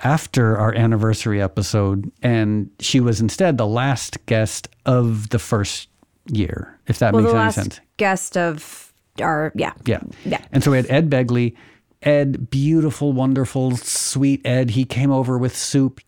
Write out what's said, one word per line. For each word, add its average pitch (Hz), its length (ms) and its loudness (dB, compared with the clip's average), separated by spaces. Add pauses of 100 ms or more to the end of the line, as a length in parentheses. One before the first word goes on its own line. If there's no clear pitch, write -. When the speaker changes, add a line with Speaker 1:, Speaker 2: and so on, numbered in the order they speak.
Speaker 1:
after 123 540 2
our 107 160 2
anniversary 110 680 2
episode, 98 680 -2 (140)
and 107 460 0 (100)
she - 220 2
was 117 200 2
instead 143 360 2
the 110 100 0
last 123 600 -4
guest 110 420 -2 (160)
of 117 440 2
the 117 100 0
first - 500 -4 (420)
year, - 560 -4
if - 120 -2
that - 140 2
Speaker 2:
Well, 220 100 4
Speaker 1:
makes 233 100 4
Speaker 2:
the 226 40 4
Speaker 1:
any 220 80 2
Speaker 2:
last 220 100 0
Speaker 1:
sense. - 240 -4 (180)
Speaker 2:
guest 190 400 -2
of 165 540 -6 (300)
our, 156 340 -2
yeah. - 180 -4 (120)
Speaker 1:
Yeah. 117 140 0 (260)
Speaker 2:
Yeah. - 140 -2 (120)
Speaker 1:
And 131 120 2
so 143 80 2
we 131 60 4
had 123 120 0
Ed 147 200 2
Begley. 120 440 0 (480)
Ed, 143 480 0
beautiful, 143 600 2
wonderful, 131 640 0
sweet 139 720 -2
Ed. 127 240 2
He 127 160 0
came 139 260 0
over 131 260 0
with 123 160 0
soup. - 540 0